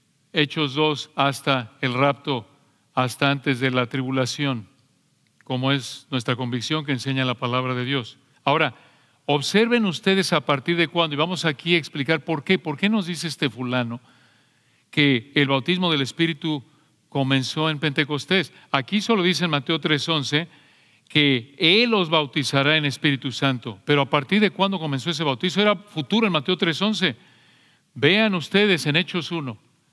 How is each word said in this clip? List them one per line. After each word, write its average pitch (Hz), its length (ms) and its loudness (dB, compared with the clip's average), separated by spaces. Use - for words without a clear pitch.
Hechos 147 420 -2
dos 151 420 -2
hasta 135 640 0
el 127 140 -2
rapto, 139 540 -2
hasta 131 360 0
antes 135 300 -2
de 131 100 0
la 127 160 0
tribulación, 131 800 -4
como 131 260 0
es - 400 -4
nuestra 127 240 -2
convicción 127 500 -4
que 143 80 -4
enseña 131 320 -2
la 123 100 0
palabra 127 400 -2
de 123 100 -4
Dios. 131 340 -4
Ahora, 147 320 0
observen 214 600 2
ustedes 190 460 0
a 156 80 2
partir 151 360 0
de 165 120 2
cuándo, 165 260 0
y 139 40 -2
vamos 165 260 -2
aquí 165 300 0
a 170 40 2
explicar 151 460 -2
por 156 180 -2
qué, 185 160 2
por 147 180 -6
qué 196 120 0
nos 208 180 0
dice 170 220 -6
este 147 200 -2
fulano 120 520 -4
que 135 440 2
el 143 140 4
bautismo 170 420 0
del 151 100 2
Espíritu 156 640 -2
comenzó 139 640 0
en 151 80 -6
Pentecostés. 151 760 -2
Aquí 139 300 0
solo 202 220 2
dice 175 220 2
en 170 60 -2
Mateo 156 280 -2
tres 151 300 0
once 151 400 -2
que 139 500 2
Él 214 320 4
los 185 200 2
bautizará 147 680 2
en 151 80 0
Espíritu 139 480 0
Santo. 123 520 -4
Pero 147 180 2
¿a 131 80 -2
partir 151 300 2
de 202 100 4
cuándo 196 280 -2
comenzó 143 320 -4
ese 160 140 -4
bautizo? 151 360 0
Era 208 160 4
futuro 208 500 -2
en 185 60 0
Mateo 165 240 0
tres 165 260 -2
once. 180 340 0
Vean 190 400 2
ustedes 185 520 2
en 147 100 2
Hechos 170 360 -2
uno. 135 260 -6